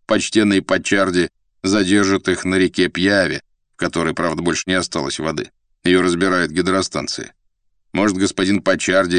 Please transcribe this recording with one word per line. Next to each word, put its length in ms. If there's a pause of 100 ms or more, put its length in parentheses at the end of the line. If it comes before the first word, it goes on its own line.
почтенный 560
Пачарди 680 (320)
задержит 680
их 160
на 100
реке 340
Пьяве, 540 (360)
которой, 340
правда, 300
больше 240
не 80
осталось 440
воды. 320 (340)
Её 180
разбирают 480
гидростанции. 840 (600)
Может, 260
господин 420
Пачарди 580